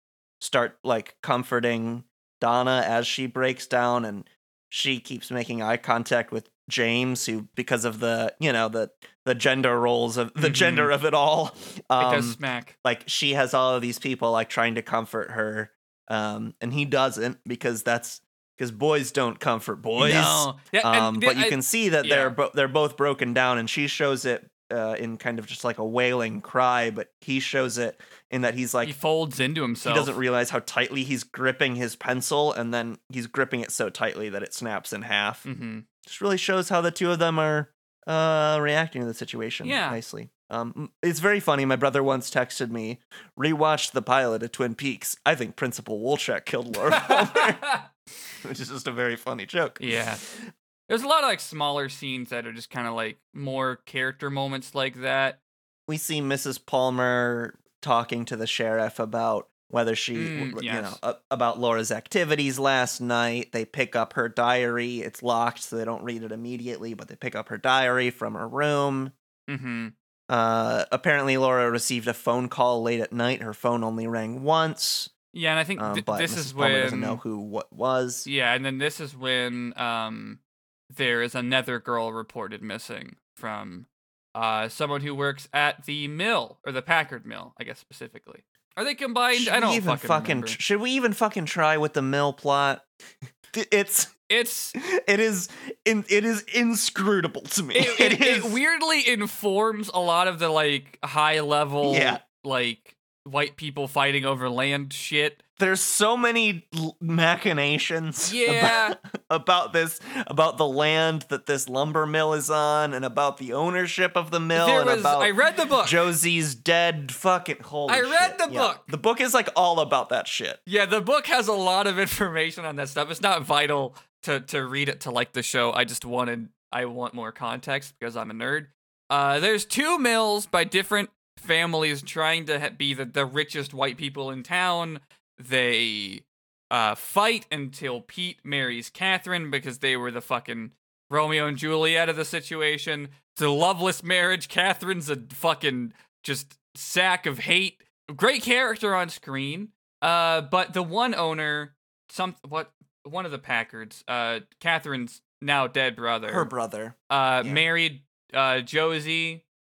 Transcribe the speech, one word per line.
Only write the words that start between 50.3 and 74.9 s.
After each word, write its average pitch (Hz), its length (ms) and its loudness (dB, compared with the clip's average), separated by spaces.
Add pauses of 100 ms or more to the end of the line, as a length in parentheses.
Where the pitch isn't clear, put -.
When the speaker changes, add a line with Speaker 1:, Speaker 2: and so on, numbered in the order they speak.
Speaker 2:
There's 226 140 0
a 277 60 -6
lot 302 160 4
of, 262 60 2
like, 190 100 0
smaller 143 500 -4
scenes 131 400 -10
that 120 160 -6
are 113 80 -12
just 117 160 -16
kinda, 120 220 -6
like, 113 260 -4 (160)
more 131 440 -4 (100)
character 131 420 -4
moments 135 460 -4
like 131 260 -4
that. 135 380 0 (480)
Speaker 1:
We 156 100 -4
see 156 240 -4
Missus 135 380 -2
Palmer 123 960 0 (260)
talking 120 440 0
to 120 100 -8
the 110 100 -4
sheriff 113 540 -2
about 113 500 -2 (200)
whether 113 260 0
she, 120 180 -4
Speaker 2:
Mm, 139 380 -6
Speaker 1:
w-, 113 180 -8
you 110 60 -2
Speaker 2:
yes. 110 80 -4 (180)
Speaker 1:
know, 117 80 -2
a-, 120 60 -4 (160)
about 120 280 0
Laura's 113 320 2
activities 143 680 0
last 131 420 2
night. 120 500 0
They 113 140 -4
pick - 300 -2
up 113 180 0
her 117 160 0
diary. 120 720 0
It's - 220 -10
locked, 117 400 0
so - 120 -10
they 113 100 -2
don't 113 180 -6
read 117 180 -6
it 110 100 -10
immediately, 117 640 -8
but - 140 -14
they 107 80 -16
pick 123 200 -8
up 107 140 -8
her 113 80 -8
diary 127 540 4
from 110 240 -8
her 107 120 -8
room. 139 640 0 (380)
Speaker 2:
Mm-hmm. 123 380 -8 (420)
Speaker 1:
Uh, 113 640 2
apparently 135 460 2
Laura 127 320 4
received 117 380 -2
a 117 60 -2
phone 123 360 0
call 123 320 2
late 117 180 0
at 110 140 -4
night. 120 280 0
Her 110 120 -8
phone 120 300 0
only 113 240 -4
rang 117 360 -4
once. 160 640 0 (240)